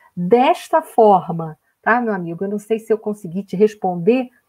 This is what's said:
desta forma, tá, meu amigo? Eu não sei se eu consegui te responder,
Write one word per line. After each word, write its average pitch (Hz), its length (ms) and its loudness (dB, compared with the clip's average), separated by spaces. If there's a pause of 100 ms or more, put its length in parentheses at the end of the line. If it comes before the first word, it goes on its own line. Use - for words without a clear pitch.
(160)
desta 247 640 0
forma, 170 800 2 (240)
tá, 233 180 0
meu 226 140 -4
amigo? 170 300 -8
Eu 196 40 -4
não 208 100 -6
sei 220 200 -4
se 226 140 -4
eu 214 60 0
consegui 202 440 -8
te - 120 -12
responder, 208 760 0 (180)